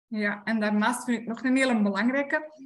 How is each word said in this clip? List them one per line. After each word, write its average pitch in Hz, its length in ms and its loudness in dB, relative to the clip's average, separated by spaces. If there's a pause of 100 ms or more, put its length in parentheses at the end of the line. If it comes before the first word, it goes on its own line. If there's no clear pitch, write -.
Ja, 208 380 -4
en 226 160 0
daarnaast 214 440 0
vind 233 160 0
ik - 60 -12
nog 226 180 -8
een 254 120 2
hele 254 260 4
belangrijke. 254 680 0 (160)